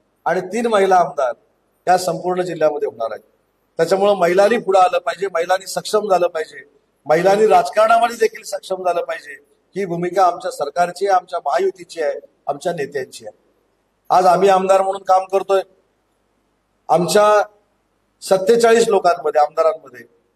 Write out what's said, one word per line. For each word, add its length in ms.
आणि 160
तीन 140
महिला 300
आमदार 360
या 100
संपूर्ण 440
जिल्ह्यामध्ये 460
होणार 240
आहेत. 120
त्याच्यामुळं 360
महिलांनी 420
पुढे 220
आलं 200
पाहिजे, 340
महिलांनी 340
सक्षम 420
झालं 180
पाहिजे, 360
महिलांनी 420
राजकारणामध्ये 680
देखील 280
सक्षम 400
झालं 180
पाहिजे. 300
ही 100
भूमिका 400
आमच्या 260
सरकारची 560
आहे, 80
आमच्या 300
महायुतीची 560
आहे, 180
आमच्या 260
नेत्यांची 520
आहे. 120
आज 160
आम्ही 240
आमदार 320
म्हणून 220
काम 240
करतोय. 340
आमच्या 520
सत्तेचाळीस 680
लोकांमध्ये, 520
आमदारांमध्ये 640